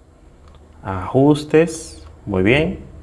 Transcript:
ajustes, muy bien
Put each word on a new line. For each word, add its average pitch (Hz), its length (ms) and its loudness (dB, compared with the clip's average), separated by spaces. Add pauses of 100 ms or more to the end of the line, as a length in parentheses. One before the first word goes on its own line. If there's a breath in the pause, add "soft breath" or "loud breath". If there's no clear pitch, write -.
(800)
ajustes, 143 1300 0 (180)
muy 95 180 -2
bien 151 360 0 (240)